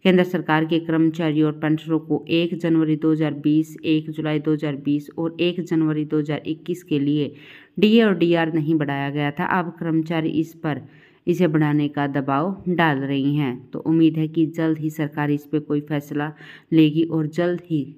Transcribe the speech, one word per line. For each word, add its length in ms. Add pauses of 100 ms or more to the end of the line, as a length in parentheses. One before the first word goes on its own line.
केंद्र 200
सरकार 400
के 160
कर्मचारियों 640
और 140
पेंशनरों 400
को 300
एक 260
जनवरी 400
दो 160
हज़ार 220
बीस, 480
एक 280
जुलाई 280
दो 140
हज़ार 260
बीस 320
और 300
एक 220
जनवरी 420
दो 140
हज़ार 260
इक्कीस 380
के 160
लिए 340 (460)
डीए 260
और 100
डीआर 380
नहीं 220
बढ़ाया 360
गया 200
था। 200
अब 220
कर्मचारी 580
इस 260
पर, 240 (460)
इसे 220
बढ़ाने 400
का 200
दबाव 600
डाल 280
रही 380
हैं। 200 (100)
तो 140
उम्मीद 360
है 120
कि 200
जल्द 300
ही 140
सरकार 380
इस 160
पे 140
कोई 220
फैसला 500 (400)
लेगी 320
और 240
जल्द 340
ही 200 (160)